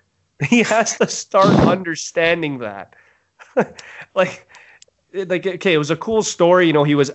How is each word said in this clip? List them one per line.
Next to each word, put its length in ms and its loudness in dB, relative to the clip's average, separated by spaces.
He 140 4
has 340 0
to 100 0
start 480 2
understanding 920 -2
that. 340 -12
<laughs> 220 -2
Like, 340 -4
it, 160 -8
like, 180 -4
okay, 280 -2
it 40 2
was 120 -2
a 60 -2
cool 260 -2
story. 440 2
You 60 2
know, 120 4
he 100 2
was 200 2